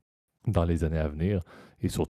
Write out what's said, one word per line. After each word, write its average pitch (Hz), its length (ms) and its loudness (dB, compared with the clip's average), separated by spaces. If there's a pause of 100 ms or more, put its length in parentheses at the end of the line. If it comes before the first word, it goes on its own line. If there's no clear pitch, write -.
(460)
dans 90 200 2
les 85 180 2
années 80 140 0
à 78 100 0
venir 85 340 -2 (380)
et - 80 -2
surtout - 320 -2